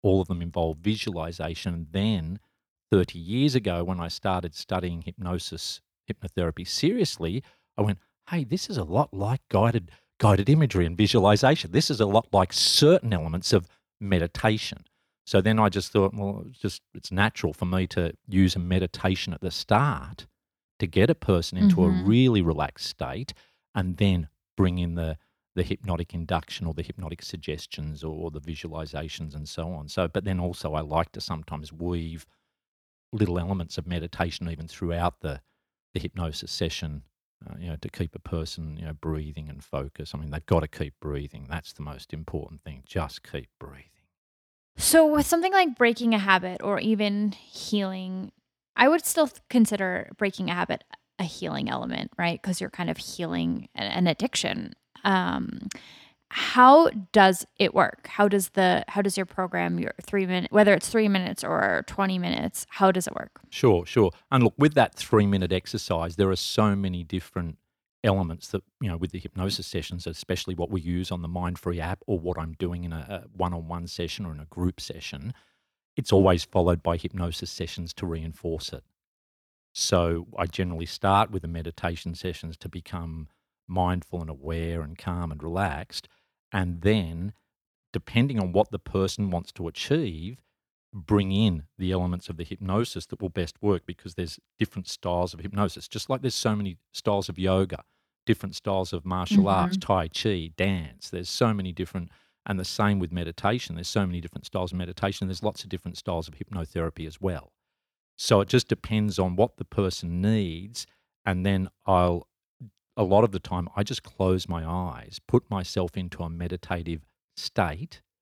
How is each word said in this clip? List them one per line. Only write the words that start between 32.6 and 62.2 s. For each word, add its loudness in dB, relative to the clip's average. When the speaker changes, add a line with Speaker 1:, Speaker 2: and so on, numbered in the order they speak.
Speaker 1:
little 2
elements -4
of -8
meditation -4
even -8
throughout -2
the, -8
the -4
hypnosis -6
session, -6
uh, -16
you -10
know, -6
to -8
keep -8
a -16
person, -8
you -10
know, -8
breathing -6
and -14
focus. -8
I -8
mean, -8
they've -4
gotta 2
keep -10
breathing. -10
That's -10
the -16
most -14
important -10
thing. -14
Just -8
keep -12
breathing. -18
Speaker 2:
So 8
with 4
something 2
like 4
breaking 4
a 2
habit 2
or 0
even 0
healing, -6
I 6
would 4
still 2
th-, -12
consider 2
breaking -2
a 0
habit -2
a -2
healing -6
element, -6
right? -2
'Cause -4
you're -6
kind -6
of -4
healing -4
a-, -8
an 0
addiction. -2
Um, -2
how 8
does 8
it 2
work? 2
How 4
does 0
the, 2
how -2
does 0
your -2
program, -2
your -4
three -2
minute, -2
whether 8
it's 0
three 2
minutes 0
or 2
twenty 0
minutes, -4